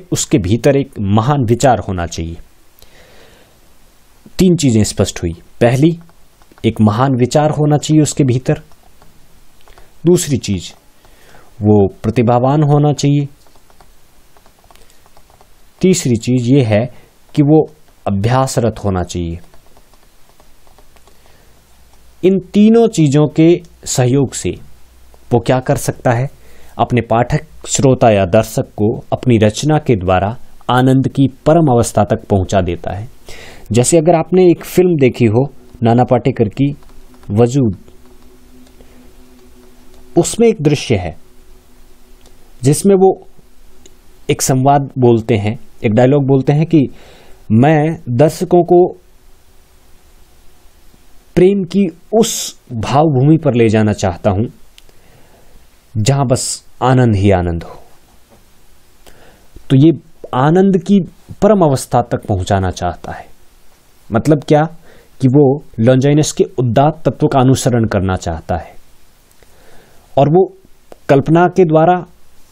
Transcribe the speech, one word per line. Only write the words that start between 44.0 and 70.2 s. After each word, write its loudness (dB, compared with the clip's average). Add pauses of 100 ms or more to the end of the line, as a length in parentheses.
एक -4
संवाद 0 (160)
बोलते 2
हैं, -4 (240)
एक -2
dialogue 2
बोलते 0
हैं 0
कि 2 (640)
"मैं 2 (120)
दर्शकों 2
को 4 (2500)
प्रेम 2
की -2 (260)
उस -2 (140)
भावभूमि 2
पर -2
ले 2
जाना 2
चाहता -4
हूं -4 (1500)
जहां 0
बस -4 (160)
आनंद 2
ही 2
आनंद -2
हो।" -20 (1900)
तो 4
ये 6 (420)
आनंद 2
की 2 (420)
परम 2
अवस्था 0
तक -8
पहुंचाना -2
चाहता -8
है। -18 (840)
मतलब 0
क्या 2 (600)
कि 2
वो 2 (160)
लॉन्जाइनस 2
के -2
उदात्त -2
तत्व -2
का 0
अनुसरण 0
करना -2
चाहता -8
है। -12 (1400)
और 2